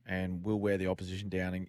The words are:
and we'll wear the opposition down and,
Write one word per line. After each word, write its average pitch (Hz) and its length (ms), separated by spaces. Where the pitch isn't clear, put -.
and 92 380
we'll 107 160
wear 101 180
the 92 100
opposition 92 420
down 92 240
and, 92 140